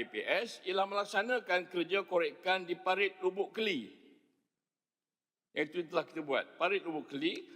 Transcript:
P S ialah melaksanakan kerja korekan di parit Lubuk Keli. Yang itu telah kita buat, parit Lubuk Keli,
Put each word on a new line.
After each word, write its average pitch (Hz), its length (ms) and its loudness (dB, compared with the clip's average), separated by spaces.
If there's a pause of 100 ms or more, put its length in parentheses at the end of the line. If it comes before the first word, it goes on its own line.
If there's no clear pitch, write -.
P - 60 -14 (100)
S 202 400 0
ialah 190 240 0
melaksanakan 202 800 0
kerja 180 360 0
korekan 175 600 2
di 170 160 -4
parit 190 400 2
Lubuk 185 360 0
Keli. 180 360 0 (1600)
Yang 151 160 2
itu 175 160 -4
telah 165 160 0
kita - 160 -8
buat, 139 400 0
parit 180 240 2
Lubuk 156 240 -6
Keli, 151 320 -2 (160)